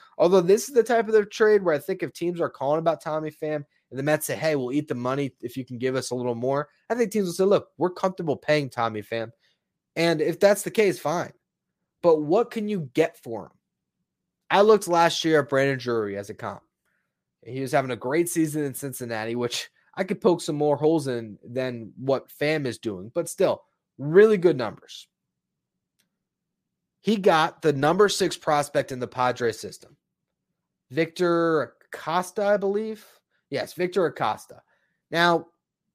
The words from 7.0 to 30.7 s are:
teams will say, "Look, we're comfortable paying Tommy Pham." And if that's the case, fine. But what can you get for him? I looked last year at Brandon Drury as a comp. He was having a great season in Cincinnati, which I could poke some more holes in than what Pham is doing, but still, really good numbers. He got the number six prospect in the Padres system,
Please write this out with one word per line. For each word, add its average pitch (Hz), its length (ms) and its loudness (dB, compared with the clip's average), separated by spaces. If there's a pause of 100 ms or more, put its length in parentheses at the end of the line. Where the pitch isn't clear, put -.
teams 202 140 0
will 175 60 -6
say, 190 120 0
"Look, 190 340 2
we're 175 120 0
comfortable 180 460 -4
paying 147 340 0
Tommy 110 320 -4
Pham." 113 280 -8 (640)
And 160 260 0
if 160 200 -2
that's 202 220 6
the 175 100 -10
case, 208 260 2
fine. 151 340 -4 (720)
But 160 200 4
what 208 280 0
can 208 180 -6
you 175 240 -4
get 160 240 0
for 110 280 -12
him? - 80 -20 (1000)
I 185 100 6
looked 208 260 6
last 170 360 2
year 160 180 4
at 131 60 -6
Brandon 135 300 2
Drury 117 380 -2
as 101 120 -8
a 104 60 -14
comp. - 300 -12 (800)
He 127 140 -10
was 131 100 -6
having 135 220 0
a 120 40 -4
great 151 320 -2
season 151 360 -2
in 135 100 -6
Cincinnati, 117 640 -8
which 120 340 -4 (240)
I - 80 -6
could 196 180 -6
poke 175 200 2
some 151 160 -6
more 147 200 2
holes 151 300 2
in 117 380 -6
than 120 520 -8
what - 320 -2
Pham 147 380 -2
is 117 120 -6
doing, 101 360 -8
but 165 140 -4
still, 151 340 0 (340)
really 196 420 6
good 165 180 4
numbers. - 500 -10 (1900)
He 208 160 0
got 170 480 2
the 151 100 4
number 160 360 4
six 190 280 -2
prospect 147 540 -2
in 131 80 -8
the 123 80 -6
Padres 120 540 -2
system, - 360 -16 (920)